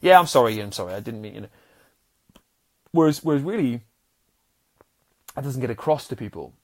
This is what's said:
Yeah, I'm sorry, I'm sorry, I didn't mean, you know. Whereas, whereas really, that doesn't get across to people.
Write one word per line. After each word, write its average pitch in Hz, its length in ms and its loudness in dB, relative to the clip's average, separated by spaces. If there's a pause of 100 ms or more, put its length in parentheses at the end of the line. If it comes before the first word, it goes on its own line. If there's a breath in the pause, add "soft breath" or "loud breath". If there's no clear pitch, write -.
Yeah, 180 180 8
I'm 170 80 4
sorry, 117 320 2
I'm 101 120 -10
sorry, 92 220 -8
I 98 60 -8
didn't 113 220 -10
mean, 107 140 -14
you - 60 -16
know. 101 80 -16 (1400 soft breath)
Whereas, 156 320 4
whereas 151 180 0
really, 143 400 -2 (1500)
that 139 80 -10
doesn't 131 180 -8
get 123 80 -4
across 143 400 -2
to 127 60 -8
people. 85 380 -14 (100)